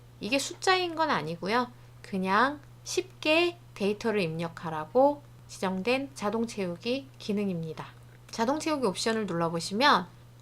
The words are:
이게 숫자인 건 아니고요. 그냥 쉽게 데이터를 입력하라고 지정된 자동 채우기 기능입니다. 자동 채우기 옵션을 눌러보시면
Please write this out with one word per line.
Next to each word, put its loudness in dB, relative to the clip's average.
이게 0
숫자인 0
건 0
아니고요. 0
그냥 0
쉽게 0
데이터를 0
입력하라고 0
지정된 -2
자동 -2
채우기 -4
기능입니다. -4
자동 0
채우기 0
옵션을 0
눌러보시면 2